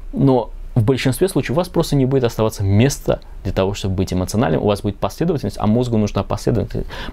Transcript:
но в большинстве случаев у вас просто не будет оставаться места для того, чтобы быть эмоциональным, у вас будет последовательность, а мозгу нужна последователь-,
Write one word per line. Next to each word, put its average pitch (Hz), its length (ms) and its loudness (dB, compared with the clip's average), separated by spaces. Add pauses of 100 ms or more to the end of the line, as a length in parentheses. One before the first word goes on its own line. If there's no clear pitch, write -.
(140)
но 131 380 4 (240)
в 117 80 6
большинстве 135 460 2
случаев 139 220 -2
у - 20 -2
вас 170 160 0
просто 160 260 0
не 135 120 4
будет 131 160 2
оставаться 110 400 0
места 104 560 2 (240)
для 92 100 -4
того, 95 220 0
чтобы 98 180 -2
быть 92 180 0
эмоциональным, 104 520 0
у - 20 0
вас 104 160 2
будет 101 160 -4
последовательность, 135 600 -2
а 104 80 0
мозгу 117 320 2
нужна 104 240 0
последователь-, - 640 -4 (260)